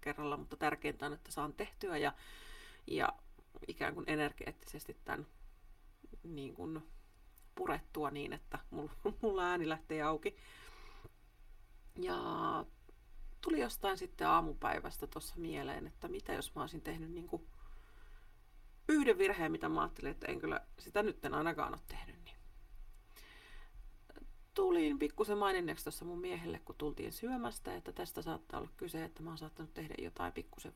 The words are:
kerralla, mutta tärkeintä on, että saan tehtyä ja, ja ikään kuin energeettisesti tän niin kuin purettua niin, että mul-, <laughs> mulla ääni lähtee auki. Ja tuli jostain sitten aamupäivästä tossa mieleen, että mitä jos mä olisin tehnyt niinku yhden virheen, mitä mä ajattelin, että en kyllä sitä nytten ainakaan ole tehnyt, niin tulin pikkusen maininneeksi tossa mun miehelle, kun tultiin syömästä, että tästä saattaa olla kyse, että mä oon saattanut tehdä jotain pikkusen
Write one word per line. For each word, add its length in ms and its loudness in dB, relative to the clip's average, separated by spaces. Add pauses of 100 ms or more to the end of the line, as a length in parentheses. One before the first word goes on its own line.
kerralla, 360 0
mutta 200 -6
tärkeintä 480 2
on, 80 0
että 180 -10
saan 220 0
tehtyä 440 -2
ja, 160 4 (760)
ja 260 4 (540)
ikään 260 0
kuin 160 -4
energeettisesti 960 -2
tän 220 -2 (960)
niin 300 -6
kuin 280 -4 (720)
purettua 560 0
niin, 220 -4
että 260 -6 (100)
mul-, 420 -2
<laughs> 100 -6
mulla 280 6
ääni 200 4
lähtee 320 0
auki. 340 4 (1600)
Ja 200 0 (1200)
tuli 180 4
jostain 380 2
sitten 300 0
aamupäivästä 800 4
tossa 300 -6
mieleen, 500 -2
että 200 -8
mitä 260 -2
jos 220 -2
mä 60 0
olisin 200 -4
tehnyt 300 -4
niinku 360 -4 (1400)
yhden 280 10
virheen, 340 6
mitä 180 0
mä 120 4
ajattelin, 300 0
että 160 -6
en 120 -2
kyllä 220 0 (180)
sitä 240 4
nytten 300 0
ainakaan 400 2
ole 140 -6
tehnyt, 360 -6
niin 120 -14 (2250)
tulin 440 8
pikkusen 380 4
maininneeksi 480 4
tossa 200 -6
mun 140 -4
miehelle, 460 -2
kun 100 -10
tultiin 380 -2
syömästä, 640 -2
että 160 -8
tästä 300 -4
saattaa 380 -4
olla 180 -6
kyse, 260 -2
että 200 -8
mä 60 -4
oon 80 -6
saattanut 360 -8
tehdä 240 -6
jotain 360 -2
pikkusen 420 -8